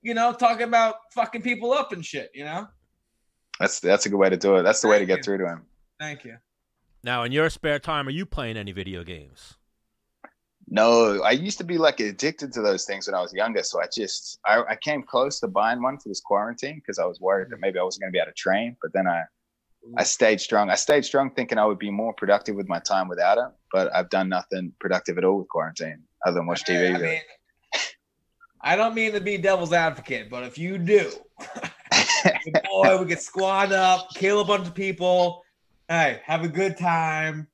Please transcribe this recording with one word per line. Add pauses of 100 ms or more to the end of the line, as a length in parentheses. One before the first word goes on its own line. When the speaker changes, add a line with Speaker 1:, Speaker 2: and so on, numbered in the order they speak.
Speaker 1:
you
know,
talking
about (180)
fucking
people
up
and
shit,
you
know? (920)
Speaker 2:
That's,
that's
a
good
way
to
do
it.
That's
the
way
to
Speaker 1:
Thank
Speaker 2:
get
Speaker 1:
you.
Speaker 2:
through
to
him. (340)
Speaker 1:
Thank
you. (680)
Speaker 3:
Now,
in
your
spare
time,
are
you
playing
any
video
games? (1120)
Speaker 2:
No,
I
used
to
be,
like,
addicted
to
those
things
when
I
was
younger.
So
I
just,
I,
I
came
close
to
buying
one
for
this
quarantine
'cause
I
was
worried
that
maybe
I
wasn't
gonna
be
able
to
train.
But
then
I, (720)
I
Speaker 1:
Ooh.
Speaker 2:
stayed
strong.
I
stayed
strong
thinking
I
would
be
more
productive
with
my
time
without
it. (280)
But
I've
done
nothing
productive
at
all
with
quarantine (220)
other
than
watch
T
V.
Speaker 1:
I
Speaker 2:
really.
Speaker 1:
mean, (1400)
I
don't
mean
to
be
devil's
advocate,
but
if
you
do, (280)
<laughs>
boy,
we
could
squad
up,
kill
a
bunch
of
people, (480)
hey,
have
a
good
time